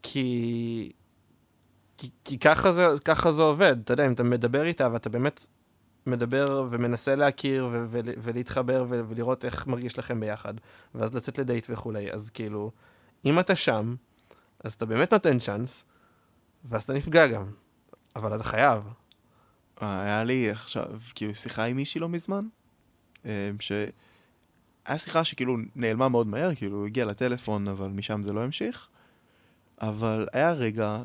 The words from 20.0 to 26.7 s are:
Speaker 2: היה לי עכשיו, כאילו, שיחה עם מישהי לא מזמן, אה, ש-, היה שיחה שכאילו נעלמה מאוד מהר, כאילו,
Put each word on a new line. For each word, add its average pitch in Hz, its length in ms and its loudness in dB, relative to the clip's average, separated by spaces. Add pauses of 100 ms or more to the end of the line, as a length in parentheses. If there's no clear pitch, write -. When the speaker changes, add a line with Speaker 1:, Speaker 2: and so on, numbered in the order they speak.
Speaker 2:
היה 104 200 0
לי 123 260 2
עכשיו, - 420 -6 (240)
כאילו, 107 200 -6
שיחה - 280 -6
עם 123 120 -2
מישהי 143 260 -4
לא 170 80 -4
מזמן, 190 360 -4 (800)
אה, 101 240 -4 (100)
ש-, - 120 -6 (1120)
היה 139 120 -4
שיחה 165 260 0
שכאילו 127 340 -2 (180)
נעלמה 120 340 2
מאוד 120 180 4
מהר, 143 280 0
כאילו, 101 300 -4